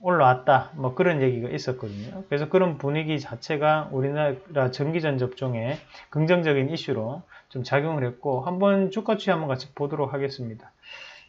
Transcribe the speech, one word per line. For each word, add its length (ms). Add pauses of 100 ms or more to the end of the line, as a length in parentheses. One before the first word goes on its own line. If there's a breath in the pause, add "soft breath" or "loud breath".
올라왔다, 720
뭐, 200
그런 280
얘기가 260
있었거든요. 800
그래서 220
그런 260
분위기 420
자체가 760
우리나라 800
전기전 460
접종에 640 (320 loud breath)
긍정적인 580
이슈로 540 (260 soft breath)
좀 140
작용을 420
했고, 380
한번 480
주가 260
추이 160
한번 160
같이 260
보도록 380
하겠습니다. 580 (580 loud breath)